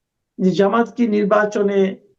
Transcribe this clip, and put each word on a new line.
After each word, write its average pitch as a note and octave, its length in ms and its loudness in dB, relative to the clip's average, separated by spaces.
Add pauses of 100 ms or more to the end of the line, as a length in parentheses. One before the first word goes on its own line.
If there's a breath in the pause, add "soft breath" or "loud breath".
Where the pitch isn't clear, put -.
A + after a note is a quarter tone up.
(380)
যে F#3 140 0
জামাত G3+ 440 0
কি A#3+ 120 0
নির্বাচনে G#3 880 0 (240)